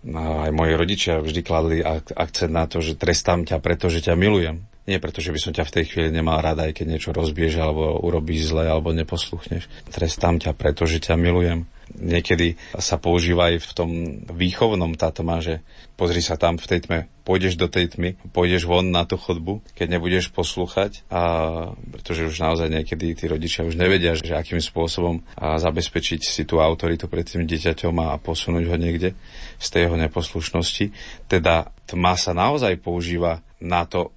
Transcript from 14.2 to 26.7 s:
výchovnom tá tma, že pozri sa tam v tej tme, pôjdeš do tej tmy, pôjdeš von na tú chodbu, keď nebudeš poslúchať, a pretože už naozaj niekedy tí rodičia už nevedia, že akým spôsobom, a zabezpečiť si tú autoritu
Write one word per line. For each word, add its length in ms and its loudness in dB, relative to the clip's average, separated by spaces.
výchovnom 720 2
tá 160 0
tma, 320 -2
že 160 -4
pozri 240 2
sa 160 -2
tam 160 4
v 80 -8
tej 240 0
tme, 240 -2
pôjdeš 320 2
do 80 2
tej 240 0
tmy, 240 -4
pôjdeš 320 2
von 240 2
na 160 2
tú 160 -4
chodbu, 400 -4
keď 160 -2
nebudeš 400 0
poslúchať, 800 -2
a 80 0
pretože 320 -4
už 160 -4
naozaj 320 2
niekedy 400 -2
tí 160 -4
rodičia 400 -2
už 80 -4
nevedia, 400 4
že 160 -4
akým 320 -2
spôsobom, 560 -2
a 240 0
zabezpečiť 640 -2
si 240 -4
tú 120 0
autoritu 440 2